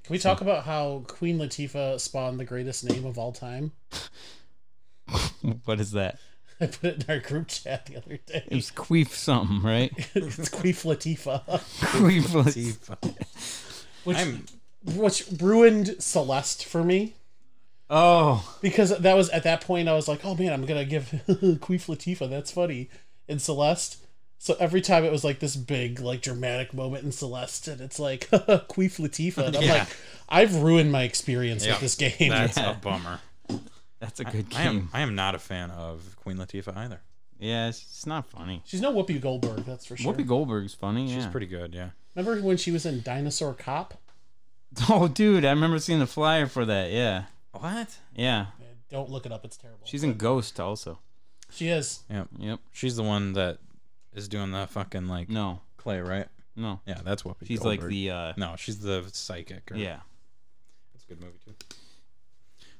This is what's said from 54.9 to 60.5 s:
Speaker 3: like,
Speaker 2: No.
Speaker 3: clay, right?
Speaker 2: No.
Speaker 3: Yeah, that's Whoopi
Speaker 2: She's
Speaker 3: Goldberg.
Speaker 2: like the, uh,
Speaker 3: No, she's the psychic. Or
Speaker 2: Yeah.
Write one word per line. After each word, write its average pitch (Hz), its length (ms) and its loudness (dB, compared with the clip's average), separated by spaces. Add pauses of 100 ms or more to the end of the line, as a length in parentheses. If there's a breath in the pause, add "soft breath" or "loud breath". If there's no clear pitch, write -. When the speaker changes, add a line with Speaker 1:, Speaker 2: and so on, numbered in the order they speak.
Speaker 3:
like, 90 220 -6
Speaker 2:
No. 101 300 -4 (180)
Speaker 3:
clay, 98 220 -4
right? 92 260 -4 (280)
Speaker 2:
No. 107 320 -8
Speaker 3:
Yeah, 92 160 -8
that's 98 200 -4
Whoopi 90 240 -12
Speaker 2:
She's 107 140 -4
Speaker 3:
Goldberg. 104 240 0
Speaker 2:
like 85 60 -8
the, 95 200 -2
uh, 85 260 -6
Speaker 3:
No, 85 220 -6
she's 104 220 -8
the 95 300 -4
psychic. 90 640 -12
Or 92 40 -8
Speaker 2:
Yeah. 92 240 -8 (920)